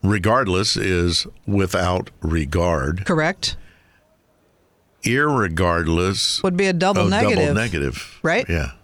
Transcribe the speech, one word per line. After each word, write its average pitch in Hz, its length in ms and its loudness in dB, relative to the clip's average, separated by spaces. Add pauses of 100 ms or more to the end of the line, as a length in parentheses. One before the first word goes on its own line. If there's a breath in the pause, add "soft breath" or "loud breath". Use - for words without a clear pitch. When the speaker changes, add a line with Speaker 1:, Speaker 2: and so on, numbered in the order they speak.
Speaker 1:
regardless 101 760 2
is 87 480 0 (200)
without 92 640 0 (120)
regard. 82 840 0
Speaker 2:
Correct. 170 520 -2 (1500 soft breath)
Speaker 1:
Irregardless 92 1400 0
Speaker 2:
Would 180 140 0
be 196 100 0
a 185 60 0
double 185 300 0
Speaker 1:
Oh, - 80 2
double - 200 2
Speaker 2:
negative. - 240 2
Speaker 1:
negative. 87 680 -4
Speaker 2:
Right? - 260 0
Speaker 1:
Yeah. 73 240 -2 (100)